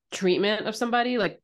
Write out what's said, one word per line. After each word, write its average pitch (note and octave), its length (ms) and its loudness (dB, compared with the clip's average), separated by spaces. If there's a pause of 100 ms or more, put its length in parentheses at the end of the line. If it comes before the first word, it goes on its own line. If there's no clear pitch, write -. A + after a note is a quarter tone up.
(120)
treatment F#3+ 560 0
of G#3+ 80 -4
somebody, A#3+ 420 0
like F#3+ 260 -2